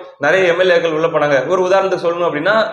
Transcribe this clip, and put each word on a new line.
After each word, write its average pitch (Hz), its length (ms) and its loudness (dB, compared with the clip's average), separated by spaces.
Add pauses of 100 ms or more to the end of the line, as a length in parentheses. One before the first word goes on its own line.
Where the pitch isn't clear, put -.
(200)
நிறைய 170 280 2
எம் 175 140 2
எல் 185 120 2
ஏக்கள் 165 220 0
உள்ள 160 120 0
போனாங்க. 147 300 0 (100)
ஒரு 185 140 0
உதாரணத்துக்கு 185 440 0
சொல்லணும் 175 220 -2
அப்படின்னா 156 260 -2 (200)